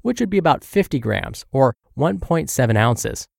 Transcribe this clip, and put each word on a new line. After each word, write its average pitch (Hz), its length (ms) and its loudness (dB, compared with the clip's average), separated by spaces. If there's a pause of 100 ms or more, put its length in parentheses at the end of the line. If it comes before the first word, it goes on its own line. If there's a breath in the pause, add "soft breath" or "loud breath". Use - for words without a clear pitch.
which 233 180 -4
would 220 100 0
be 196 80 0
about 165 260 2
fifty 180 360 -2
grams 107 520 -4
or 135 240 4 (200)
one 175 240 -2
point - 320 -2
seven 113 260 2
ounces. 110 500 0 (120)